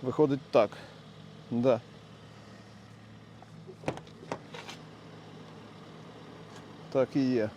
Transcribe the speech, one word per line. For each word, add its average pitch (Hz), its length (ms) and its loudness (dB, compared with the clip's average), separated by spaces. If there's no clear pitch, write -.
Виходить 135 400 6
так. 117 180 10
Да. 120 300 6
Так 131 240 4
і 147 40 6
є. 127 360 6